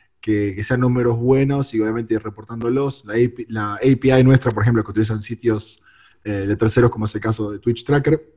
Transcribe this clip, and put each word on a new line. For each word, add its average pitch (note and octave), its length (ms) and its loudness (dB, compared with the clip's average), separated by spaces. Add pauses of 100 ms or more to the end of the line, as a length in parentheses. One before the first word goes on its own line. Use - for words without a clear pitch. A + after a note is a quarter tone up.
(200)
que, G#2 360 -2
que G#2+ 80 -6
sean B2 160 -2
números B2 400 2
buenos C3+ 560 0
y A2 40 0
obviamente A2 360 -2
ir G#2+ 80 -4
reportándolos. A#2 840 -6
La G#2 80 -10
A A2+ 40 -2
P B2 200 2
I, A#2 120 -10
la G#2 260 -6
A - 40 -10
P C3 400 4
I B2+ 40 6
nuestra, C3 260 4
por G#2 140 0
ejemplo, A2+ 200 2
que - 60 -16
utilizan A2 320 -2
sitios, A2+ 580 -4 (440)
eh, G2 240 -6
de G2+ 80 0
terceros, A2+ 340 4
como A2 160 -6
es - 80 -6
el G#2 80 -6
caso A2 300 -4
de G2+ 80 -12
Twitch A#2+ 260 -4
Tracker C#3+ 340 0 (180)